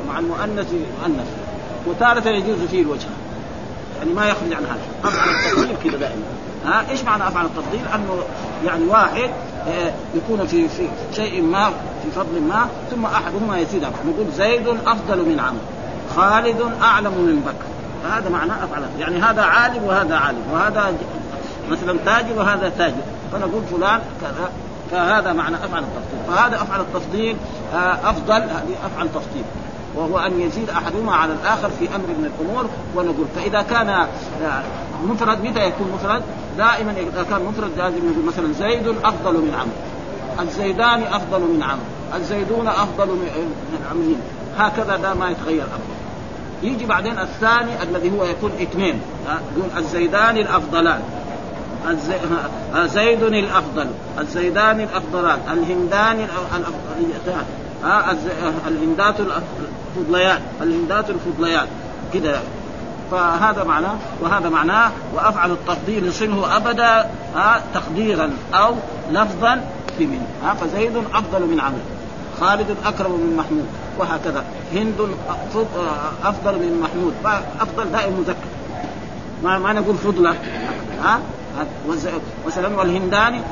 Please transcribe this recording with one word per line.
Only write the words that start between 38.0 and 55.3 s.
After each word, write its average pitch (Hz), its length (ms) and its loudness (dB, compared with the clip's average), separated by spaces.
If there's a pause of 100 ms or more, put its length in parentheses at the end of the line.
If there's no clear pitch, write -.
مثلا 170 260 0
زيد 214 340 0
أفضل 214 460 2
من 156 260 2
عمرو، - 880 -6
الزيدان 214 560 2
أفضل 190 360 0
من 165 240 4
عمرو، 135 520 -4
الزيدون 202 520 0
أفضل 190 400 2
من، 170 460 -2 (180)
من 320 200 -4
عمرو، 165 240 2 (420)
هكذا 208 380 2
ده 190 180 0
ما 180 160 0
يتغير 160 340 0
أبدا. 139 320 -8 (680)
يجي 240 220 0
بعدين 214 340 0
الثاني 226 640 2
الذي 180 360 0
هو 190 40 2
يكون 180 280 -2 (100)
اثنين، 170 400 0 (260)
ها، 156 120 0 (180)
يقول 185 200 0
الزيدان 175 600 4
الأفضلان، 180 600 2 (880)
الزي-، 165 840 -2
ها، 165 140 4
زيد 220 360 4
الأفضل، 185 640 2 (320)
الزيدان 175 640 2
الأفضلان، 175 580 0 (140)